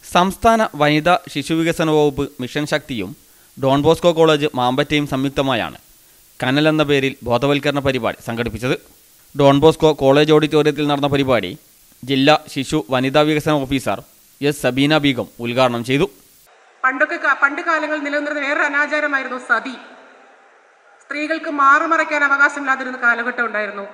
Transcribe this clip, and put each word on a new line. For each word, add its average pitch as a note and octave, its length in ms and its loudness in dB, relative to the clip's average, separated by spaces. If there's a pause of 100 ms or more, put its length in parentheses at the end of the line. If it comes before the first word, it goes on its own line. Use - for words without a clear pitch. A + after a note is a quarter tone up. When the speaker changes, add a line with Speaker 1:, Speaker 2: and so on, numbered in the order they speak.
(120)
Speaker 1:
സംസ്ഥാന G#3+ 600 2
വനിതാ D3+ 400 2 (180)
ശിശുവികസന D#3+ 580 -2
വകുപ്പ് D3 380 0 (120)
മിഷൻ D3 320 -6
ശക്തിയും B2+ 440 -6 (460)
ഡോൺ C3+ 200 2
ബോസ്കോ E3 360 4
കോളേജ് D#3 360 4
മാമ്പറ്റയും C#3+ 520 -2
സംയുക്തമായാണ് C3+ 720 -4 (640)
കനൽ C#3 260 2
എന്ന D#3 140 2
പേരിൽ C#3 400 0
ബോധവൽക്കരണ C#3 580 0
പരിപാടി B2+ 360 -2 (100)
സംഘടിപ്പിച്ചത്. A#2 500 -4 (640)
ഡോൺ C#3 240 8
ബോസ്കോ D#3 280 6
കോളേജ് C#3+ 400 4
ഓഡിറ്റോറിയത്തിൽ D3+ 540 2
നടന്ന C#3+ 200 0 (100)
പരിപാടി B2+ 420 0 (460)
ജില്ലാ C#3 340 4 (160)
ശിശു C#3+ 360 -4
വനിതാ C3 300 2
വികസന D3+ 440 0
ഓഫീസർ B2+ 340 -4 (420)
എസ് C#3+ 220 -2
സബീന C#3 360 2
ബീഗം C3+ 300 0 (120)
ഉദ്ഘാടനം A#2+ 500 0
ചെയ്തു. C#3+ 180 0 (760)
Speaker 2:
പണ്ടൊക്കെ C#4+ 320 -2
കാ-, D4 260 -2
പണ്ട് C#4+ 260 0
കാലങ്ങളിൽ D4+ 380 -2
നിലനിന്നിരുന്ന D4 400 -4
വേറൊരു D#4 240 -2
അനാചാരമായിരുന്നു C#4+ 680 -4 (120)
സതി. A#3 260 -2 (1300)
സ്ത്രീകൾക്ക് D4+ 440 -6
മാറുമറയ്ക്കാൻ D4+ 720 2
അവകാശമില്ലാതിരുന്ന C#4 800 -2
കാലഘട്ടം A#3+ 460 -2
ഉണ്ടായിരുന്നു. G3+ 340 -6 (120)